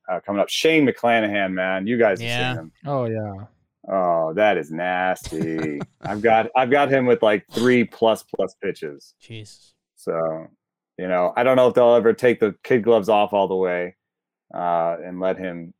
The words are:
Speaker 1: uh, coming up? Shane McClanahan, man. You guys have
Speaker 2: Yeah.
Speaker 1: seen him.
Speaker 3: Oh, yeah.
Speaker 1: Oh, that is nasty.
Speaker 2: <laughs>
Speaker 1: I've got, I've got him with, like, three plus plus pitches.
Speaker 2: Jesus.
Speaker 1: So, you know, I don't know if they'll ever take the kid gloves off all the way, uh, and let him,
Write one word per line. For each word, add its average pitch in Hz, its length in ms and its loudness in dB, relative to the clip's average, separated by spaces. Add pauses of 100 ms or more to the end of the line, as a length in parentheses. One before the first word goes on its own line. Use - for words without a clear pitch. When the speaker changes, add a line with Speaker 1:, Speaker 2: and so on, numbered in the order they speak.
(100)
Speaker 1:
uh, 90 160 -4
coming 101 160 0
up? - 60 -2
Shane 160 360 2
McClanahan, 107 680 0
man. 92 340 -4
You 120 100 -2
guys 107 240 2
have 117 80 -8
Speaker 2:
Yeah. 123 220 -2
Speaker 1:
seen 123 120 -6
him. 80 100 -20 (120)
Speaker 3:
Oh, 135 200 -4
yeah. 107 400 -8 (440)
Speaker 1:
Oh, 87 460 0
that 104 240 2
is 78 140 -8
nasty. 80 1080 -4 (120)
Speaker 2:
<laughs> - 100 -20
Speaker 1:
I've 104 180 -8
got, 110 360 2
I've 127 140 0
got 143 200 2
him 135 160 2
with, 120 160 2
like, 104 300 2
three 120 320 2
plus 110 400 0
plus - 360 -6
pitches. 78 600 -10
Speaker 2:
Jesus. - 540 -20 (200)
Speaker 1:
So, 82 540 -6 (500)
you 90 80 -8
know, 90 300 0
I 120 80 2
don't 131 100 4
know 127 140 6
if 113 60 0
they'll 120 200 6
ever 113 180 4
take 120 280 0
the 104 240 0
kid 123 180 2
gloves 110 260 2
off 104 240 2
all 98 140 2
the 92 80 -4
way, 90 400 -2 (600)
uh, 85 500 -2
and 90 160 -12
let 92 160 -2
him, 87 440 -10